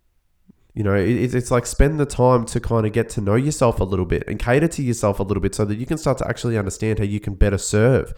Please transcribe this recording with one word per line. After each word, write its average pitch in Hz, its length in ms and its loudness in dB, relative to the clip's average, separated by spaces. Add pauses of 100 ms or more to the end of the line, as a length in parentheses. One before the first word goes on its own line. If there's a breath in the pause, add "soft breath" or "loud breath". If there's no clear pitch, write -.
(760)
You 110 80 -4
know, 98 100 2
it, 98 160 2
it's, 123 240 0
it's 123 180 -2
like, 123 140 2
spend 151 340 2
the 143 60 2
time 123 400 2
to - 140 -4
kind 113 260 0
of 104 80 -2
get 113 160 -2
to - 120 -6
know 101 140 2
yourself 131 440 2
a 110 40 2
little 92 220 0
bit 85 220 -2
and 104 100 -6
cater 139 300 2
to 151 160 -4
yourself 113 360 0
a 101 40 -2
little 95 180 -2
bit 98 140 -2
so 107 100 0
that 104 140 -4
you 127 80 -6
can 160 100 -4
start 135 220 -2
to - 80 -4
actually 117 320 -2
understand 101 400 -2
how 107 60 0
you 101 140 -2
can 107 140 -6
better 98 240 2
serve. 107 600 2